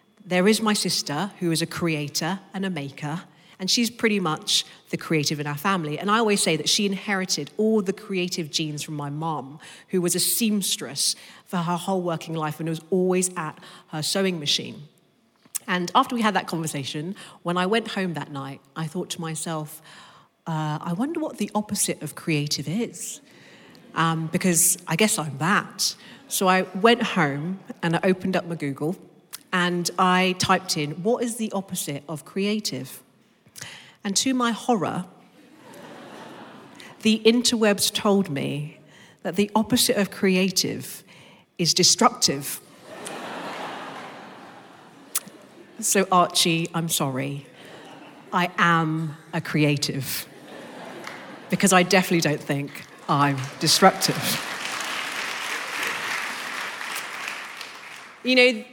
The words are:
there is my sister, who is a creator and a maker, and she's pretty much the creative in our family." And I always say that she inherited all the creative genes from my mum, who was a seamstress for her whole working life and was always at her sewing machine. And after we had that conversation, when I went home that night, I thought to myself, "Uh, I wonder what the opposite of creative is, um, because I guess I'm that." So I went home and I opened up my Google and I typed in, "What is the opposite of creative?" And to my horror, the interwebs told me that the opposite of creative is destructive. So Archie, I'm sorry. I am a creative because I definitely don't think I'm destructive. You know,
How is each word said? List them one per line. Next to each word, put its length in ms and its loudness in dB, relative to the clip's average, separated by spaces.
there 220 4
is 140 6
my 140 4
sister, 680 -2
who 100 0
is 120 2
a 40 -2
creator 760 -2
and 100 -4
a 60 -2
maker, 540 -6
and 120 -4
she's 200 2
pretty 300 2
much 440 0
the 60 -4
creative 440 0
in 80 -4
our 80 -4
family." 420 -2
And 120 -2
I 80 4
always 220 4
say 160 2
that 120 0
she 180 2
inherited 680 -2
all 260 4
the 100 -2
creative 580 -4
genes 320 -4
from 120 -8
my 160 -4
mum, 480 -4
who 120 2
was 140 2
a 60 0
seamstress 960 0
for 120 -4
her 180 0
whole 260 0
working 320 -4
life 260 -4
and 80 -4
was 120 -4
always 460 2
at 220 -8
her 140 -6
sewing 380 0
machine. 480 -4
And 280 -2
after 200 4
we 80 0
had 120 2
that 120 0
conversation, 680 -4
when 140 -2
I 100 2
went 220 2
home 260 -2
that 180 -8
night, 280 -10
I 120 -4
thought 240 -6
to 100 -8
myself, 640 -6
"Uh, 340 -2
I 140 -4
wonder 260 -2
what 180 -6
the 160 -2
opposite 480 -2
of 120 -8
creative 520 -2
is, 540 -6
um, 380 2
because 440 4
I 80 0
guess 220 4
I'm 200 -6
that." 560 0
So 220 2
I 140 6
went 280 6
home 580 0
and 140 2
I 60 2
opened 320 2
up 120 0
my 100 -6
Google 400 -2
and 360 0
I 400 6
typed 380 2
in, 260 -4
"What 200 2
is 140 -4
the 160 -4
opposite 560 -6
of 160 -8
creative?" 760 -4
And 120 -2
to 180 2
my 160 2
horror, 540 0
the 220 4
interwebs 680 4
told 380 4
me 480 -4
that 140 -4
the 180 2
opposite 420 2
of 140 2
creative 920 0
is 160 2
destructive. 880 2
So 320 2
Archie, 640 4
I'm 140 -2
sorry. 580 -2
I 260 2
am 580 4
a 80 0
creative 840 0
because 240 4
I 120 8
definitely 380 4
don't 200 0
think 420 -4
I'm 300 4
destructive. 880 4
You 120 6
know, 360 6